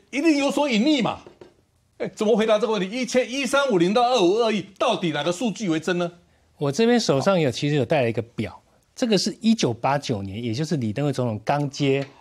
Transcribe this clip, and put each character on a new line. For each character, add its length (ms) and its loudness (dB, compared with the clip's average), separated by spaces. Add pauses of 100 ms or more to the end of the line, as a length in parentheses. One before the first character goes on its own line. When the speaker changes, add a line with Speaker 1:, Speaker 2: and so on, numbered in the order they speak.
Speaker 1:
一 120 -4
定 160 4
有 120 0
所 180 0
隐 140 2
匿 220 2
嘛？ 160 -4 (800)
哎， 160 -6
怎 100 -2
么 100 4
回 120 2
答 100 4
这 80 0
个 80 -2
问 80 -2
题？ 80 -4
一 160 -4
千， 240 0
一 160 -4
三 260 0
五 60 2
零 160 4
到 80 2
二 180 2
五 180 4
二 140 2
亿， 140 -4 (140)
到 180 2
底 140 -2
哪 100 -4
个 100 -2
数 200 -4
据 180 -6
为 100 0
真 200 -2
呢？ 120 -4 (460)
Speaker 2:
我 140 -2
这 160 2
边 100 4
手 220 2
上 180 2
有， 140 2
其 180 -2
实 60 0
有 100 2
带 160 2
来 60 2
一 60 -2
个 80 -4
表， 380 -8 (360)
这 100 -2
个 120 2
是 240 -2
一 120 4
九 200 0
八 240 -2
九 260 -4
年， 180 -8
也 120 -4
就 100 -4
是 140 -4
李 160 -2
登 120 -2
辉 60 0
总 160 -2
统 160 -4
刚 260 -2
接 360 0 (160)